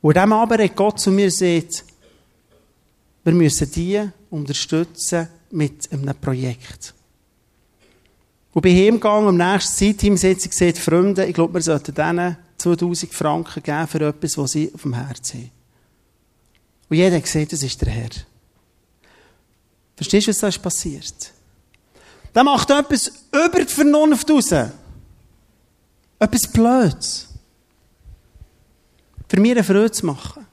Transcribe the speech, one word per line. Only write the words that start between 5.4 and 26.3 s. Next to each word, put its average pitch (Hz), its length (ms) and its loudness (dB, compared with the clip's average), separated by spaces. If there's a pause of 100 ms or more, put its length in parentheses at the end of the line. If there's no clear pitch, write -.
mit 151 420 -4
einem 139 280 -4
Projekt. 127 720 -8 (1600)
Und 165 100 0
bin 180 140 6
heimgegangen, 214 520 4
am 185 80 4
nächsten 180 380 0
Zeitteam 208 420 2
sitze 185 300 0
ich, 165 40 -8
gesagt, 175 280 0
Freunde, 180 480 2
ich 175 80 -6
glaube, 170 200 0
wir 175 80 -2
sollten 151 320 -2
denen 170 420 -2 (200)
zweitausend 175 560 -2
Franken 156 500 -4
geben 151 260 -4
für 151 180 -2
etwas, 151 320 -6
was 139 140 -4
sie 151 200 -2
auf 160 100 -20
dem 131 120 -6
Herzen 123 460 -10
haben. 123 100 -18 (1400)
Und 160 80 0
jeder 180 200 4
hat 151 80 -2
gesagt, 151 280 -4
das 151 100 -6
ist 131 180 -6
der - 80 -2
Herr. 113 220 -6 (1900)
Verstehst 202 300 0
du, 226 40 0
was 202 80 -2
da 208 100 -2
ist - 140 -6
passiert? - 680 -10 (1000)
Der 240 100 6
macht 285 260 2
etwas 285 420 0 (200)
über 339 320 2
die - 80 -8
Vernunft 302 580 4
raus. 285 220 2 (1700)
Etwas 214 340 0